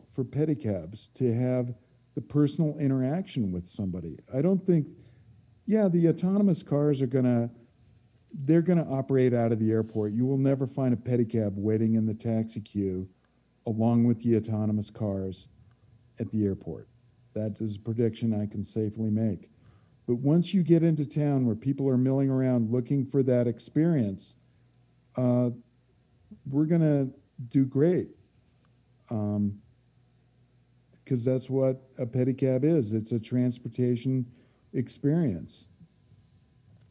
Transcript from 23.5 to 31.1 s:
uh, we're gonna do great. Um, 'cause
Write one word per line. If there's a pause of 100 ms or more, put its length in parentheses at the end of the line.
uh, (960)
we're
gonna (400)
do
great. (1000)
Um, (1400)
'cause